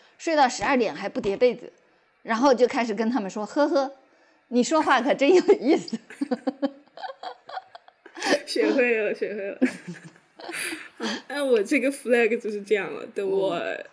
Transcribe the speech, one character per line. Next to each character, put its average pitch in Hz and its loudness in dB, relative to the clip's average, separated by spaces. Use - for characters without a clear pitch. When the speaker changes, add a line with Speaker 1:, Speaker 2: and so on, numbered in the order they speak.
Speaker 1:
睡 330 -2
到 277 6
十 - -8
二 262 2
点 202 0
还 196 -8
不 247 -6
叠 196 -2
被 240 4
子， - -14
然 220 -2
后 262 6
就 233 4
开 240 -2
始 220 -4
跟 226 -2
他 247 0
们 190 -6
说 214 -8
，“呵 294 0
呵， 277 0
你 240 2
说 311 2
话 277 4
可 262 2
真 277 2
有 359 6
意 294 2
思。” - -6
<laughs> - -6
Speaker 2:
学 - 0
会 247 2
了， 208 -2
学 202 -6
会 214 -8
了。 - -8
<laughs> - -10
好， 226 -4
那 285 -4
我 240 4
这 233 0
个 262 0
flag 233 0
就 208 -8
是 208 -6
这 208 0
样 170 -4
了， - -12
等 202 -6
我， 190 0